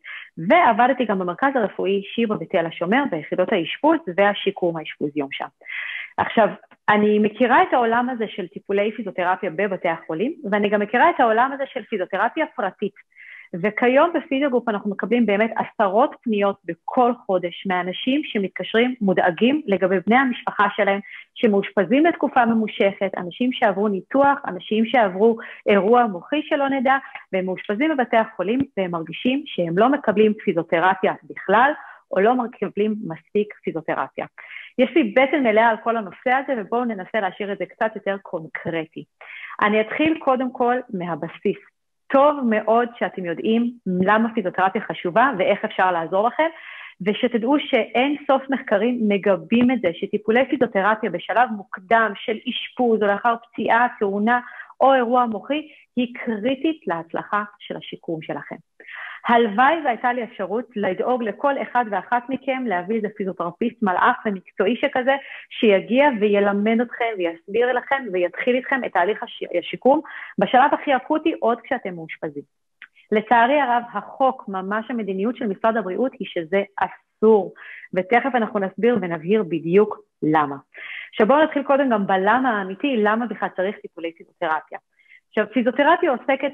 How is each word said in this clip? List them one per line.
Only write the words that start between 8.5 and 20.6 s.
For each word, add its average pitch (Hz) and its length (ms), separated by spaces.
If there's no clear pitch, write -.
פיזיותרפיה 185 580
בבתי 185 380
החולים, 165 460
ואני 208 180
גם 208 120
מכירה 247 300
את 339 100
העולם 240 320
הזה 277 140
של 247 160
פיזיותרפיה 208 640
פרטית. 202 380
וכיום 247 600
בפיזיוגרופ 269 540
אנחנו 202 220
מקבלים 214 360
באמת 208 300
עשרות 220 680
פניות 202 420
בכל 240 480
חודש 180 400
מאנשים 185 580
שמתקשרים 220 760
מודאגים 196 640
לגבי 190 300
בני 220 100
המשפחה 247 500